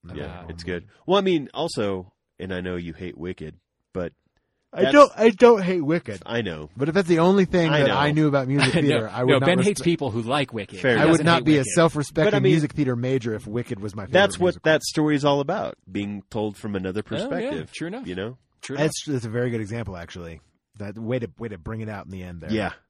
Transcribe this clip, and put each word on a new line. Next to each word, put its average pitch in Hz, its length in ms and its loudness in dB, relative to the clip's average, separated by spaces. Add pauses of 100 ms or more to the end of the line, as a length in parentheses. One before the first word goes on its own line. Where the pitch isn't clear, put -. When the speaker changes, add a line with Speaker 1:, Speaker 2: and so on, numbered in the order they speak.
Speaker 1:
Never 85 140 -14
Speaker 2:
Yeah, 87 220 -12
Speaker 3:
Um, 85 100 -16
Speaker 2:
it's 85 140 -14
good. 87 220 -8 (200)
Well, 185 120 4
I 202 40 2
mean, 170 320 0
also, 101 580 -4 (260)
and 95 140 -10
I 90 80 -6
know 90 160 -6
you 85 180 -8
hate 90 220 -12
Wicked, 80 400 -12 (360)
but 87 200 -6 (600)
Speaker 1:
I 180 120 -2
Speaker 2:
that's - 100 0
Speaker 1:
don't, 294 220 8
I 214 140 6
don't 226 320 6
hate 180 200 0
Wicked. 135 420 -2
Speaker 2:
I 117 160 -4
know. 80 360 -6
Speaker 1:
But 135 120 -2
if 160 60 -4
that's 185 140 2
the 170 100 4
only 190 260 6
thing 170 260 2
Speaker 2:
I 147 100 2
Speaker 1:
that 139 80 4
Speaker 2:
know. 101 80 0
Speaker 1:
I 147 160 2
knew 151 140 4
about 139 220 2
music 131 260 2
Speaker 3:
<laughs> - 0 -
No, 175 60 2
Speaker 1:
theater, 127 320 0
I 123 100 -4
would 131 100 2
Speaker 3:
no, 135 80 4
Speaker 1:
not 135 60 2
Speaker 3:
Ben 180 120 4
Speaker 1:
respe- 180 60 2
Speaker 3:
hates 202 180 0
people 160 280 0
who 113 120 -4
like 131 320 -2
Wicked. 104 260 -10
Speaker 2:
Fair 131 120 2
Speaker 3:
He 113 40 4
Speaker 1:
I 110 60 4
Speaker 2:
enough. 151 100 6
Speaker 1:
would 165 60 6
Speaker 3:
doesn't 151 80 0
Speaker 1:
not 170 140 6
Speaker 3:
hate - 40 -8
Speaker 1:
be 156 120 6
a - 20 4
Speaker 3:
Wicked. 135 160 -2
Speaker 1:
self-respecting 160 560 2
Speaker 2:
But 214 60 2
I - 40 2
mean, 131 120 6
Speaker 1:
music 151 200 2
theater 127 240 0
major 120 380 -2
if 104 120 -10
Wicked 113 340 -6
was 101 140 -8
my 104 100 -8
favorite - 100 -12
Speaker 2:
that's 196 240 4
what 180 160 2
Speaker 1:
musical. 165 160 0
Speaker 2:
that 156 120 4
story's 151 440 0
all 143 140 4
about, 160 360 -4 (140)
being 101 400 -6
told 107 260 -4
from 104 180 -8
another 95 340 -4
Speaker 3:
Oh, 110 60 -8
yeah, - 40 -4 (100)
Speaker 2:
perspective. - 440 -6
Speaker 3:
true 160 160 -8
enough. 233 180 -10
Speaker 2:
You 90 80 -8
know? 107 240 -8 (240)
Speaker 3:
True 139 140 -10
enough. 147 100 0
Speaker 1:
That's, - 200 -4
that's 131 200 -4
a 110 40 -8
very 120 200 -2
good 117 100 -4
example, 107 360 -8
actually. 85 440 -14 (380)
That 101 200 -12
way 117 200 -4
to, 110 200 -6
way 117 120 -10
to 95 80 -14
bring 110 240 -10
it 110 80 -10
out 98 160 -12
in 80 40 -16
the 92 120 -12
end 87 180 -12
there. 78 100 -10
Speaker 2:
Yeah. 104 220 -2 (180)